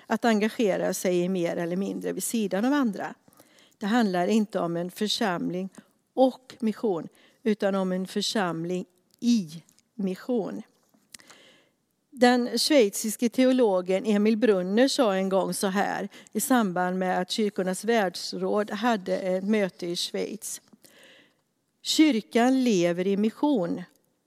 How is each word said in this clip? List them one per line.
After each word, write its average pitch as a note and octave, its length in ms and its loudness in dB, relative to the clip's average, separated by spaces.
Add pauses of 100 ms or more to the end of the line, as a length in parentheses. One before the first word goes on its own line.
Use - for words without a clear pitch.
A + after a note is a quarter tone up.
att A3+ 180 -2
engagera G3+ 680 0
sig F3+ 260 -2
i F3 100 0
mer F3 280 -2
eller E3+ 180 -4
mindre F#3+ 380 -4
vid F3 100 -6
sidan G#3 420 -2
av C4+ 80 2
andra. G#3+ 400 -2 (640)
Det - 80 -8
handlar G3 420 2
inte G#3 320 0
om E3+ 180 -2
en F3+ 140 -6
församling F#3 800 -4 (440)
och - 460 2
mission, G#3 480 -2 (360)
utan G3+ 320 0
om F#3+ 160 0
en F#3 160 -4
församling F3+ 760 -4 (340)
i F#3 440 0 (320)
mission. G3 680 -4 (1500)
Den B3 420 2
schweiziske A3+ 720 2
teologen G#3 760 2
Emil G#3+ 320 2
Brunner G#3+ 500 2
sa A#3+ 280 2
en F#3+ 140 0
gång F3+ 240 0
så G3+ 140 -2
här F#3+ 420 -2 (220)
i A3 80 -6
samband F#3 600 0
med F#3 200 0
att F#3 120 -4
Kyrkornas F#3+ 520 -2
världsråd G3+ 880 -2
hade G3+ 460 -2
ett F#3+ 260 -2
möte G3 440 -2
i F3 80 -4
Schweiz: - 680 -8 (1200)
"Kyrkan C4 840 4
lever F3+ 440 2
i G3 100 2
mission G3+ 680 0 (440)